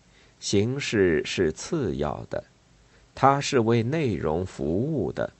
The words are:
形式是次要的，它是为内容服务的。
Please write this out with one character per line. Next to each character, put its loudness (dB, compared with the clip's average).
形 0
式 2
是 0
次 -4
要 -4
的， -6
它 4
是 0
为 4
内 -2
容 -2
服 -8
务 -2
的。 -4